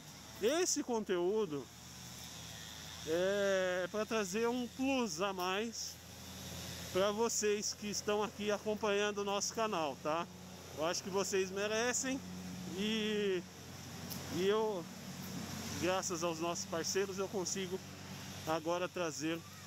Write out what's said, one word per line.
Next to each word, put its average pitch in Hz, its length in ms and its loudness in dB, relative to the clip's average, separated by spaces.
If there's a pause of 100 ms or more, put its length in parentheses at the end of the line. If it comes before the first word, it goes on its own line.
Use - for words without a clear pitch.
(420)
Esse 294 420 4
conteúdo 190 840 2 (1400)
é 185 840 4
pra 214 140 0
trazer 214 420 2
um 247 200 0
plus 247 540 2
a 202 100 2
mais 190 640 -2 (960)
pra 196 200 4
vocês 208 640 2
que 208 140 -6
estão 208 360 0
aqui 202 280 -2
acompanhando 208 680 2
o 202 40 -2
nosso 202 300 0
canal, 180 480 2
tá? 165 240 2 (520)
Eu 151 80 2
acho 175 180 2
que 202 60 -4
vocês 190 420 2
merecem 233 680 2 (580)
e, 208 680 2 (920)
e 180 120 4
eu, 214 360 2 (1000)
graças 180 420 2
aos 165 160 0
nossos 170 260 0
parceiros, 190 540 0
eu 196 80 0
consigo 190 520 -2 (680)
agora 165 420 2
trazer, 165 500 0 (280)